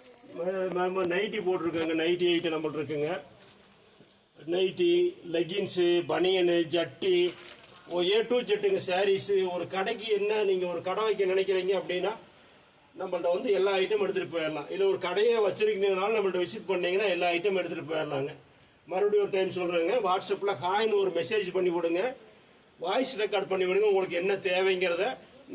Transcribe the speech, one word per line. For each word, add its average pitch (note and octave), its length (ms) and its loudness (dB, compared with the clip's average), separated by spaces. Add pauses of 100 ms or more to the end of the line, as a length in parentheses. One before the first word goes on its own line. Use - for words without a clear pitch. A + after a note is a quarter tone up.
(380)
ம-, F#3 580 -2
ம-, F#3 180 0
நைட்டி G3+ 340 -2
போட்டிருக்காங்க, E3 560 0
நைட்டி F3 300 2
ஐட்டம் E3 220 0
நம்மள்ட்ட D#3 260 -4
இருக்குங்க. D3 300 -4 (1400)
நைட்டி, F#3 360 2 (420)
லெகின்ஸு, F3 540 0 (240)
பனியனு, F3 460 2 (180)
ஜட்டி, F3 420 0 (760)
ஓ, F3 100 0 (160)
A - 20 4 (100)
to A#3+ 80 2 (120)
Z-ங்க, G3+ 300 2 (100)
சாரீஸு. G3 460 2 (200)
ஒரு E3+ 100 -4 (100)
கடைக்கு A3 320 -2 (120)
என்ன, G#3+ 320 0
நீங்க F3+ 220 0
ஒரு E3+ 140 -6
கடை G3 200 -2
வைக்க G3+ 260 0
நினைக்கிறீங்க F#3+ 480 2
அப்படின்னா, F3+ 320 -2 (840)
நம்மள்ட்ட F3 360 -2
வந்து A3+ 220 -2
எல்லா G3 140 2 (100)
ஐட்டம் G3+ 240 0
எடுத்துட்டு E3+ 280 -2
போயிடலாம். D#3 400 -4
இல்ல, F#3 160 0
ஒரு F#3 160 0
கடையை G#3+ 400 2
வச்சிருக்கீங்கனாலும் G3 720 2
நம்மள்ட்ட F#3 260 0
விசிட் F#3+ 280 -6
பண்ணீங்கன்னா F#3 420 0
எல்லா F3 220 0
ஐட்டம் F#3+ 260 0
எடுத்துட்டு D#3+ 300 -8
போயிடலாங்க. D3 420 -4 (580)
மறுபடியும் G3+ 340 2
ஒரு F#3 100 -4
டைம் F#3 240 0
சொல்றேங்க, F3 340 0 (160)
WhatsApp-ல F#3+ 440 -2 (120)
ஹாய்னு G#3 380 2
ஒரு F3+ 160 0
மெசேஜ் G3 360 -2
பண்ணி F3+ 220 2
விடுங்க, E3+ 240 0 (800)
வாய்ஸ் G#3+ 400 -2
ரெக்கார்ட் F#3+ 300 0
பண்ணி F#3 160 2
விடுங்க. G3+ 220 4
உங்களுக்கு F3+ 300 0
என்ன G3 120 0 (160)
தேவைங்கிறத F#3 560 2 (500)